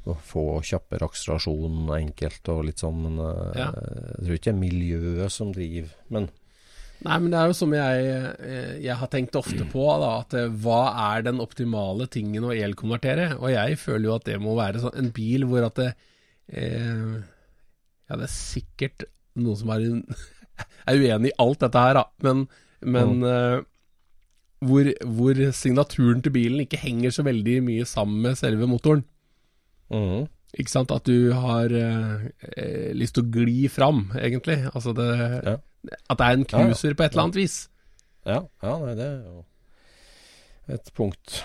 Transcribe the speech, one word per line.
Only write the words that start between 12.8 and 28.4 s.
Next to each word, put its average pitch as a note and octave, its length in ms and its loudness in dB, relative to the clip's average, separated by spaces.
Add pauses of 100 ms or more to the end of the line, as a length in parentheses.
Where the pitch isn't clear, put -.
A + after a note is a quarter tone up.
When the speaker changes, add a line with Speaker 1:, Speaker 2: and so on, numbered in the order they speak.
Speaker 2:
Og B2 100 -2
jeg B2 260 2
føler A2 280 -2
jo A2 100 2
at A2+ 80 -4
det G#2 160 -4
må A2 160 -2
være G#2+ 240 0
sånn, - 180 -4
en B2+ 140 -2
bil A#2 320 -2
hvor B2 220 2
at A2+ 100 -4
det, B2+ 200 -2 (520)
eh, A2+ 720 -4 (920)
ja, D3+ 60 -8
det D#3+ 80 -8
er - 40 -8
sikkert - 760 -8 (320)
noen A#2 220 -2
som A2+ 140 -6
er, A2 100 0
<laughs> - 1080 -8
er B2+ 80 4
uenig A#2+ 320 4
i - 120 0
alt B2+ 200 4
dette B2 160 2
her, B2 180 8
da, C3+ 120 6 (160)
men, C3+ 260 2 (340)
men, B2 380 4
Speaker 1:
Mm. B2 40 0 (340)
Speaker 2:
eh, - 40 -2 (1040)
hvor, C#3 300 6 (100)
hvor A#2+ 320 4 (160)
signaturen B2+ 720 4
til D3 80 2
bilen B2+ 340 2
ikke - 140 -6
henger B2 320 0
så D3+ 140 -2
veldig B2 380 2
mye A#2+ 220 0
sammen G#2 360 0
med B2+ 160 0
selve A2 280 2